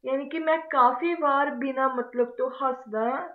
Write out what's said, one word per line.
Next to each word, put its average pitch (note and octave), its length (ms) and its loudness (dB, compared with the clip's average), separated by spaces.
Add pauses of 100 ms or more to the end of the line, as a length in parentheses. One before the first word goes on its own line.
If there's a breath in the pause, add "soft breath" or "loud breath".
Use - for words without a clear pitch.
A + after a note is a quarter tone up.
ਯਾਨੀ C4+ 240 -2
ਕਿ D#4+ 100 -6
ਮੈਂ D#4+ 200 2
ਕਾਫੀ D4 560 2
ਵਾਰ C#4+ 360 2
ਬਿਨਾਂ C4 380 0
ਮਤਲਬ A#3+ 420 0
ਤੋਂ B3+ 200 -2
ਹੱਸਦਾ B3 680 -2
ਆ F4 180 -6